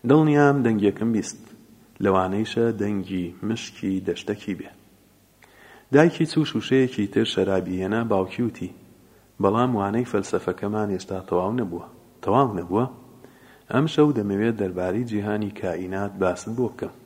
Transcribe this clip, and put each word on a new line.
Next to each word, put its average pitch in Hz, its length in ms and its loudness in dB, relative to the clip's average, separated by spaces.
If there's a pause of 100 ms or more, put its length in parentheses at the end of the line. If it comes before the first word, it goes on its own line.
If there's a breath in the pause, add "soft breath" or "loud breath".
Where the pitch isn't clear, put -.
دڵنیام 147 560 6
دەنگێکم 107 500 2
بیست. - 260 -4 (640)
لەوانەیشە 98 600 2 (160)
دەنگی 95 440 -4 (180)
مشکی 98 640 -4
دەشتەکی 101 520 -6
بێ." - 100 -14 (1200 loud breath)
دایکی 160 340 6
چوو 151 260 0
شوشەیەکی 127 640 0
تر 110 200 2
شەرابی 92 480 0
هێنا، 104 220 -2
باوکی 104 400 -2
وتی: 101 260 -6 (680 soft breath)
"بەڵام 113 360 2
وانەی 107 360 -2
فەلسەفەکەمان 101 800 -4
هێشتا 92 340 -8
تەواو 95 320 0
نەبووە." 85 260 -6 (380)
"تەواو 113 360 2
نەبووە؟ 92 260 0 (840 loud breath)
ئەم 139 160 2
شەو 151 300 4
دەمەوێت 104 440 0
دەربارەی 92 480 -2
جیهانی 104 420 -2
کائینات 95 680 -6
باست 90 380 0
بۆ 123 140 0
بکەم." - 220 -10 (120)